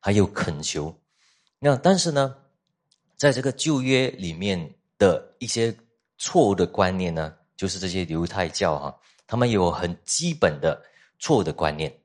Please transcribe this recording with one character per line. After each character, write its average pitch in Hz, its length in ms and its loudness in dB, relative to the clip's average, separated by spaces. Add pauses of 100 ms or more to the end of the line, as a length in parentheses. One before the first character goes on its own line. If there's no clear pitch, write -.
还 101 120 -2
有 101 140 6
恳 - 360 -4
求。 78 320 -6 (640)
那 143 180 2
但 185 200 4
是 170 140 -2
呢， 135 260 0 (800)
在 143 160 4
这 127 80 -2
个 135 120 0
旧 147 280 0
约 131 300 2
里 85 240 -8
面 87 400 -4 (240)
的 90 400 2
一 120 80 -10
些 113 280 -2 (440)
错 151 280 4
误 98 80 4
的 90 120 2
观 92 300 0
念 90 180 -2
呢， 78 200 -6 (220)
就 95 120 -6
是 87 100 -6
这 92 100 -6
些 90 180 -2
犹 82 200 -2
太 90 220 -4
教 82 300 -2
哈， 71 160 -10 (320)
他 113 100 -6
们 123 140 2
有 92 200 4
很 85 340 -6
基 170 300 -4
本 78 260 0
的 80 220 -2 (360)
错 139 200 2
误 98 40 2
的 78 100 -2
观 76 220 -2
念。 76 180 -6 (120)